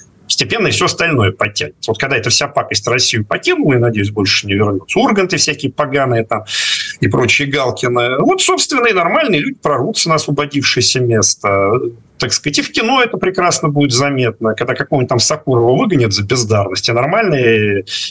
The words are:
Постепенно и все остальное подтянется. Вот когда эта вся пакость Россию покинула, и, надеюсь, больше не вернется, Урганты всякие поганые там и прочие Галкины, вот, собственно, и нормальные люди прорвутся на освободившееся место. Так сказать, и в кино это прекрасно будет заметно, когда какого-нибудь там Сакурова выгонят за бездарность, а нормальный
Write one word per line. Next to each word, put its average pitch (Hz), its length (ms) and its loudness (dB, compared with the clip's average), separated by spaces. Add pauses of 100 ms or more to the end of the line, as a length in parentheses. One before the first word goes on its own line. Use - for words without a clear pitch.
(260)
Постепенно - 420 -2
и 120 40 0
все 175 140 0
остальное 135 460 0
подтянется. - 600 -6
Вот 110 60 -4
когда 135 180 -2
эта 117 140 -2
вся 139 180 0
пакость - 400 -2
Россию 117 380 0
покинула, 294 480 0
и, 120 40 4
надеюсь, 107 340 2
больше 104 340 -2
не 98 80 -2
вернется, 101 460 0
Урганты 196 380 2
всякие 147 340 -2
поганые 131 520 0
там 107 200 -4 (580)
и 117 60 2
прочие 127 400 2
Галкины, 123 720 0
вот, 349 200 2
собственно, 294 460 0
и 220 80 2
нормальные 185 480 0
люди - 180 -6
прорвутся 147 480 -2
на 160 80 2
освободившееся 143 840 0
место. 101 720 2 (480)
Так - 120 -2
сказать, - 280 -2
и - 20 2
в - 100 -10
кино 254 300 0
это 233 160 0
прекрасно 185 520 0
будет 143 220 2
заметно, 120 600 0
когда 120 220 -2
какого-нибудь - 340 0
там 120 100 2
Сакурова 123 560 2
выгонят 147 380 2
за 101 100 -2
бездарность, 104 680 0
а 117 40 0
нормальный 123 880 2 (280)